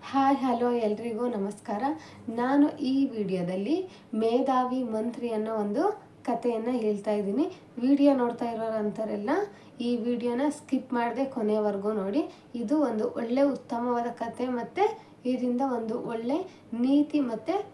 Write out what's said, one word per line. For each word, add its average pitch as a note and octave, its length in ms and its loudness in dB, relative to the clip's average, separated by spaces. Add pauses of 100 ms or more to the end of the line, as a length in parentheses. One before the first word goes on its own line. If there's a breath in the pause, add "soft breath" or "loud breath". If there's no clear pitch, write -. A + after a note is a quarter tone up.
(140)
ಹಾಯ್, C4+ 240 4
ಹಲೋ, A#3+ 340 0
ಎಲ್ರಿಗೂ A#3 560 -2
ನಮಸ್ಕಾರ. G#3 560 -4 (460 loud breath)
ನಾನು C4 400 4
ಈ C4+ 360 2
ವಿಡಿಯೋದಲ್ಲಿ G3+ 840 -2 (260 loud breath)
ಮೇಧಾವಿ B3+ 680 2
ಮಂತ್ರಿ A#3 460 -4
ಅನ್ನೋ A3 260 -2
ಒಂದು A3 460 0 (220)
ಕಥೆಯನ್ನ A#3 480 -2
ಹೇಳ್ತಾ G#3+ 400 -2
ಇದ್ದೀನಿ. G#3 400 0 (260 loud breath)
ವಿಡಿಯೋ C#4 380 6
ನೋಡ್ತಾ A#3+ 300 0
ಇರೋರಂಥವರೆಲ್ಲ A3 840 -2 (520 loud breath)
ಈ A#3+ 140 0
ವಿಡಿಯೋನ A#3+ 540 -2
ಸ್ಕಿಪ್ - 440 -4
ಮಾಡ್ದೆ A#3+ 320 0
ಕೊನೆವರೆಗೂ G#3+ 680 0
ನೋಡಿ. G#3 380 0 (260 loud breath)
ಇದು A#3+ 260 2
ಒಂದು A3+ 280 0
ಒಳ್ಳೆ B3 320 0
ಉತ್ತಮವಾದ A#3+ 640 0
ಕಥೆ, A#3 420 -6
ಮತ್ತೆ F4+ 520 0 (260 loud breath)
ಇದರಿಂದ B3 360 0 (140)
ಒಂದು A3+ 260 -4
ಒಳ್ಳೆ A#3+ 600 -4 (120)
ನೀತಿ C#4+ 460 4
ಮತ್ತೆ C#4+ 540 -2